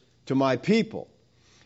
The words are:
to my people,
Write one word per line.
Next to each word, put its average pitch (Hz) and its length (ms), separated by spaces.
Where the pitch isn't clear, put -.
to 135 80
my 131 240
people, 208 500